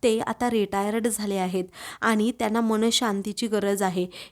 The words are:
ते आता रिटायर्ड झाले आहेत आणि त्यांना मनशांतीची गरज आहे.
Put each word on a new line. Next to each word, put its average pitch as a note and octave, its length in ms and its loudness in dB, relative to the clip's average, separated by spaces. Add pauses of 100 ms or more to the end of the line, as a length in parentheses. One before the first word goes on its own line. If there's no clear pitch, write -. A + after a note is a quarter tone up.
ते A3 180 4
आता A3+ 300 -2
रिटायर्ड G#3 580 0
झाले G#3 280 -2
आहेत F3+ 280 0 (360)
आणि A3 380 2
त्यांना A3 220 0
मनशांतीची A3 840 0
गरज G3+ 360 0
आहे. F3+ 240 0 (260)